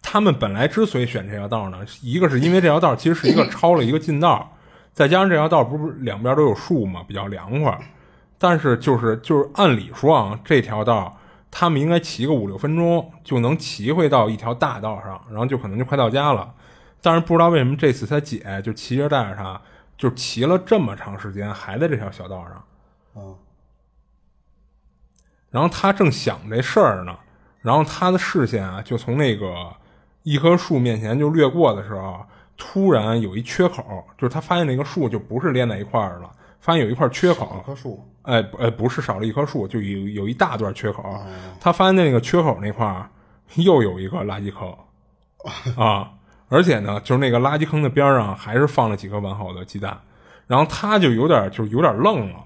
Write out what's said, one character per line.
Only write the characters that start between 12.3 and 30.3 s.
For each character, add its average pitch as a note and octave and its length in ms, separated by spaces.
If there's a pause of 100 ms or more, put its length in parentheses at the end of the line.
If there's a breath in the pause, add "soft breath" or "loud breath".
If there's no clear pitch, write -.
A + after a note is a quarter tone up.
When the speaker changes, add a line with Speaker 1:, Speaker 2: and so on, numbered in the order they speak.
Speaker 1:
五 A2 120
六 F#2+ 120
分 D#3 180
钟 E3+ 340 (140)
就 B2+ 160
能 B2+ 160
骑 A2 340
回 D#3 200
到 A#2+ 180
一 A2 80
条 A#2 160
大 B2 260
道 G#2 240
上， F#2 160 (120)
然 G#2+ 80
后 A#2+ 80
就 C3+ 100
可 A#2+ 120
能 G2 100
就 B2+ 80
快 C#3+ 100
到 A#2+ 140
家 C#3 240
了。 G#2 180 (480 soft breath)
但 E3 140
是 E3+ 60
不 E3 120
知 E3 60
道 E3+ 100
为 E3+ 80
什 C3+ 80
么 C3 100
这 D3 160
次 B2+ 140
他 D3 160
姐 G2+ 420
就 A2+ 120
骑 - 200
着 C#3+ 140
带 B2+ 220
着 G2 60
他， F#2+ 220 (380 soft breath)
就 B2+ 140
骑 - 340
了 F3 140
这 G3+ 200
么 A2+ 160
长 G2 240
时 G2+ 140
间， G2+ 200
还 G2 260
在 E3 100
这 D3 80
条 G2+ 140
小 F#2 180
道 F#2 160
上。 F2 200 (520)
Speaker 2:
嗯。 F#2+ 180 (2250)
Speaker 1:
然 B2+ 140
后 E3+ 80
他 G3 200
正 G3 220
想 F#2 260 (120)
这 A2+ 100
事 - 180
儿 G#2 260
呢， F2 120 (460 soft breath)
然 A#2+ 120
后 D#3 80
他 F3+ 280
的 F#3 80
视 D#3+ 280
线 G#2 160
啊， F#2+ 200
就 A#2+ 160
从 A#2+ 180
那 C3+ 180
个 F2 380 (520 soft breath)
一 D3 120